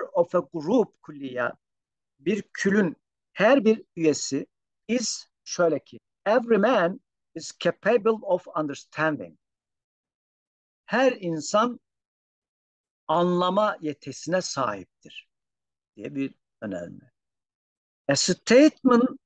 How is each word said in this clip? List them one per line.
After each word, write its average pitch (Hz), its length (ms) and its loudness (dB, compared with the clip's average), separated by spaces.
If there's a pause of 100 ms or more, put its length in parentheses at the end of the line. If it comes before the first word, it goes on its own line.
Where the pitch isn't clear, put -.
(140)
of 175 220 0
a 175 40 2
group 165 640 -2
külliye, 131 480 -6 (680)
bir 196 220 -2 (120)
külün 196 420 0 (380)
her 220 320 4
bir 220 200 2 (100)
üyesi 156 520 -2 (400)
is 226 380 -4 (180)
şöyle 175 400 0
ki, - 160 -20 (260)
every 226 320 2
man 196 440 2 (340)
is 160 240 -14
capable 202 680 0
of 180 220 -2 (100)
understanding. 147 800 -4 (1500)
Her 254 260 2
insan 208 680 -2 (1300)
anlama 180 720 0
yetesine 151 600 -6
sahiptir - 880 -10 (680)
diye 127 200 -12
bir 135 200 -6 (260)
önerme. 87 500 -10 (960)
A 139 80 0
statement, 247 920 4 (160)